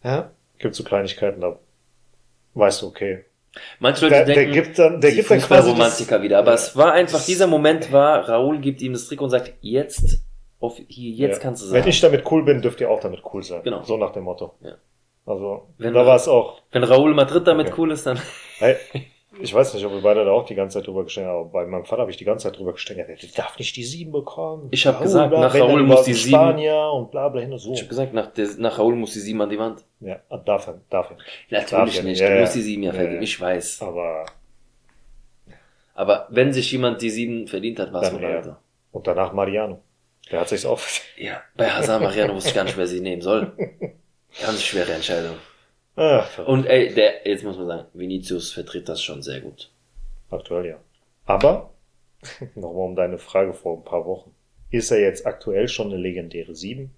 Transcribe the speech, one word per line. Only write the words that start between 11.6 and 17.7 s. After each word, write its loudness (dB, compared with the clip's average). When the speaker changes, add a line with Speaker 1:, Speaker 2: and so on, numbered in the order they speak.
Speaker 2:
du -14
Speaker 1:
Wenn 2
Speaker 2:
sagen.“ 2
Speaker 1:
ich 2
damit 4
cool 2
bin, -8
dürft -4
ihr -2
auch 0
damit -10
cool -10
sein. -12
Speaker 2:
Genau. -8
Speaker 1:
So -4
nach -4
dem -10
Motto. -12
Speaker 2:
Ja. -20
Speaker 1:
Also, -8
Speaker 2:
Wenn -6
Speaker 1:
da 6
Speaker 2:
Ra-, 8
Speaker 1:
war's 8
auch. 2
Speaker 2:
wenn 2
Raúl 6
Madrid 4
damit 4
Speaker 1:
Okay. -8